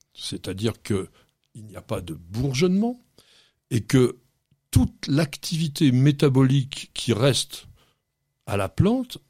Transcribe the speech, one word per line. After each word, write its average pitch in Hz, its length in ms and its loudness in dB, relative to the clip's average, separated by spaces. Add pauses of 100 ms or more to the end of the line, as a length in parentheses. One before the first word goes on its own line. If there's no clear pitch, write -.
(140)
c'est-à-dire - 680 -6
que 95 260 -4 (480)
il 107 80 -18
n'y 104 100 -20
a 107 80 -16
pas 101 180 -6
de 85 140 -12
bourgeonnement, 143 840 -2 (720)
et 117 80 0
que 127 360 2 (540)
toute - 380 0
l'activité 151 840 0
métabolique 135 1040 2
qui - 180 -4
reste 117 540 -2 (800)
à 101 100 -4
la 95 120 -2
plante 240 500 0 (120)